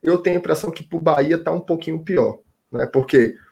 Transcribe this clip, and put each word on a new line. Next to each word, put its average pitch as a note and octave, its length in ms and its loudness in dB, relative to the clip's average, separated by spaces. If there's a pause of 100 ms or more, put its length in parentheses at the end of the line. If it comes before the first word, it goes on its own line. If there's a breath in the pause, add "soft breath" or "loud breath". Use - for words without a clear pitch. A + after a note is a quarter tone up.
eu F3 160 2
tenho F3 200 2
a - 20 2
impressão D#3+ 320 -2
que - 120 -14
pro E3 180 -6
Bahia D#3 360 2
tá E3 140 -4
um F3 80 -2
pouquinho E3 400 -4
pior, D#3+ 400 0 (320)
né? A#2+ 140 -2
Porque - 500 2 (160 soft breath)